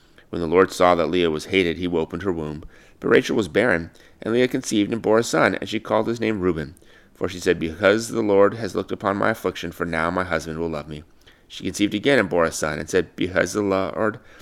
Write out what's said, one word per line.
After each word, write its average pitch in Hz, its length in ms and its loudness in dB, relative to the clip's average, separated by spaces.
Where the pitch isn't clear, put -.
When 87 100 -6
the 82 60 -2
Lord 87 240 4
saw 90 240 4
that 80 160 0
Leah 87 200 2
was 78 160 -6
hated, 87 320 0
he 90 100 -4
opened 85 340 -2
her 95 100 -2
womb. 76 300 -8
But - 80 -4
Rachel - 280 4
was 101 120 0
barren, 90 420 0
and 110 100 -4
Leah 123 140 2
conceived 113 460 -2
and 113 100 -6
bore 107 160 4
a 117 60 2
son, 135 320 2
and - 120 -8
she 113 120 -6
called 110 260 0
his 117 140 -4
name 110 200 -2
Reuben. 80 360 0
For - 140 -6
she 90 120 -10
said, 87 180 2
"Because 101 500 2
the 113 140 -2
Lord 101 320 6
has 110 220 -6
looked 98 160 -4
upon 101 240 -2
my 104 140 2
affliction, 92 420 -4
for 85 120 -6
now 82 280 -2
my 92 120 0
husband 82 360 -4
will 85 100 -2
love 73 180 -8
me." 76 140 -12
She - 160 -14
conceived 98 300 0
again 127 260 2
and 95 80 0
bore 85 160 2
a 80 80 0
son, 76 260 -4
and 80 100 -8
said, 90 280 0
"Because 90 360 0
the 104 100 -2
Lord 98 580 -2